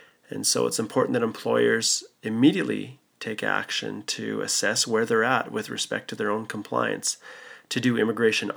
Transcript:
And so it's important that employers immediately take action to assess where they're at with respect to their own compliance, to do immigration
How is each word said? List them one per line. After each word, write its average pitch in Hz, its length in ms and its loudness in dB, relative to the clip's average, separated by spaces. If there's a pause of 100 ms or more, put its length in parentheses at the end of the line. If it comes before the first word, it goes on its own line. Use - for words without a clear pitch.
(300)
And 107 160 -6
so 120 200 2
it's - 120 -2
important 117 360 0
that 120 80 0
employers 113 800 2 (180)
immediately 120 760 2 (220)
take 107 220 -6
action 104 600 -2 (140)
to 110 240 -4
assess 104 460 0
where 113 200 2
they're 113 320 4
at 113 140 -4
with 110 180 -4
respect 113 380 -4
to 107 80 -8
their 104 140 -2
own 107 160 -2
compliance, 110 720 -2 (500)
to 127 120 -4
do 120 180 4
immigration 110 580 2